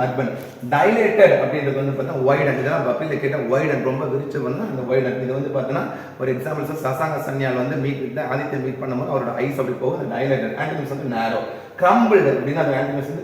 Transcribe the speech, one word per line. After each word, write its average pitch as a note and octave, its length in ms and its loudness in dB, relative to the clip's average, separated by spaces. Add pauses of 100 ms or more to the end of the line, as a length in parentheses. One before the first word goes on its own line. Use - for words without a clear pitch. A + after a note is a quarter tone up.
அர்பன். B2+ 300 -2 (440)
டைலேட்டட் G#3 680 6
அப்படின்றது C#3+ 380 0
வந்து C#3 160 0
பார்த்தா B2+ 320 -2
வைடன், C3+ 300 4
இதெல்லாம் C#3+ 300 0
பப்ளிக்ல D3+ 300 -2
கேட்டா C#3 180 -2
வைடன், C3 460 0
ரொம்ப C#3 220 -2
விரிச்ச C#3 360 -4
வந்து B2+ 200 -4
அந்த C#3 200 -4
வைடன். B2+ 420 0
இது B2+ 100 -2
வந்து C#3+ 160 -2
பார்த்தீங்கன்னா C3+ 360 -2 (340)
ஒரு C3 160 0
எக்ஸாம்பிள் D3 340 -4
சார், - 140 -6
சசாங்க C#3+ 340 -2 (100)
சன்னியால் C3+ 280 0
வந்து C3 200 -2
மீட் C3+ 260 -2
வித் B2+ 300 -4
ஆதித்ய C3+ 320 -2
மீட் C3 200 -4
பண்ணும்போது C3 300 -4
அவரோட A#2+ 220 -2
ஐஸ் C3+ 240 -2
அப்படி B2 220 -2
போகும், B2+ 180 0
அந்த A#2 160 -4
டைலேட்டட். B2+ 460 0
ஆன்டனிம்ஸ் D3+ 340 -4
வந்து B2 200 -4
நேரோ. A2+ 260 -2 (380)
கிரம்பிள்டு G3 520 6
அப்படின்னா C3 240 0
அது D3+ 180 2
ஆன்டனிம்ஸ் C#3+ 380 -2
வந்து, E3 120 -6